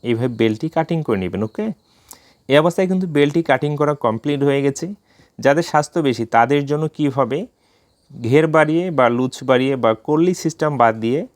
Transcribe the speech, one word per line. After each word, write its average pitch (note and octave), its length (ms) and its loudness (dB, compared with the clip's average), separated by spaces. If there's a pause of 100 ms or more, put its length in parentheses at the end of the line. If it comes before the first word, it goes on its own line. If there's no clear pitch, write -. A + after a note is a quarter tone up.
এইভাবে A#2+ 220 -2 (100)
বেল্টটি A2+ 360 0
কাটিং E3 300 -2
করে A2 160 -2
নেবেন, F#2 260 -4
ওকে? G#3+ 180 -8 (800)
এই C3+ 140 6
অবস্থায় F3 280 0
কিন্তু F#3 160 -2 (100)
বেল্টটি D3 340 2
কাটিং C#3+ 200 0 (100)
করা D3 120 0 (120)
কমপ্লিট C3 440 -2
হয়ে C#3 180 0
গেছে। C#3 200 -4 (580)
যাদের D3 260 4
স্বাস্থ্য D3+ 280 0 (100)
বেশি A#2 160 -2 (120)
তাদের C3 340 4
জন্য D3+ 140 -2 (120)
কীভাবে C3+ 420 -2 (720)
ঘের C3+ 440 2
বাড়িয়ে D#3 300 2 (140)
বা B2+ 80 4 (100)
লুজ B2+ 180 -2 (160)
বাড়িয়ে C3 320 2
বা A2+ 80 4 (160)
কর্লি E3 360 2
সিস্টেম D#3 280 -2 (100)
বাদ A#2 140 4 (100)
দিয়ে B2 160 -2 (160)